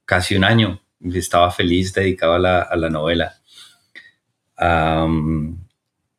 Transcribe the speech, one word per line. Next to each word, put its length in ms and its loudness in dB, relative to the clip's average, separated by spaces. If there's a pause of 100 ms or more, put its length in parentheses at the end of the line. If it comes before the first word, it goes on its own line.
casi 320 -2
un 80 4
año. 380 2 (180)
Y 180 -6
estaba 320 2
feliz, 440 0
dedicado 400 0
a 40 2
la, 240 2
a 140 -4
la 140 -2
novela. 440 -2 (1200)
Am, 1040 0 (600)